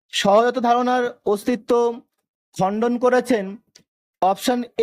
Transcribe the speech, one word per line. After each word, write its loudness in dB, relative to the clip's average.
সহায়তা 2
ধারণার 0
অস্তিত্ব -2
খণ্ডন -2
করেছেন 0
অপশন 0